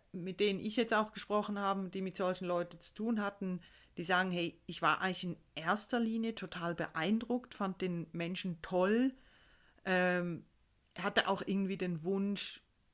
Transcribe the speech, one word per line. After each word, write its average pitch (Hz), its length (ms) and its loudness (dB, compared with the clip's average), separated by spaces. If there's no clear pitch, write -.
mit 185 280 -6
denen 202 200 2
ich 208 160 -4
jetzt 233 180 2
auch 214 200 2
gesprochen 208 440 0
habe, 196 320 0
die 190 140 -6
mit 185 140 -4
solchen 185 280 0
Leuten 175 340 -2
zu - 140 -14
tun 220 280 0
hatten, 190 400 -4
die 175 60 -4
sagen, 185 260 2
hey, 175 380 -2
ich - 160 -8
war 156 180 6
eigentlich 185 220 -2
in 175 140 -4
erster 196 440 0
Linie 226 360 0
total 170 400 -4
beeindruckt, 220 800 0
fand 190 260 -4
den 175 300 -2
Menschen 170 500 -4
toll, 214 500 4
ähm, 180 600 2
hatte 196 280 2
auch 190 180 0
irgendwie 190 320 0
den 175 260 -2
Wunsch, 196 600 -2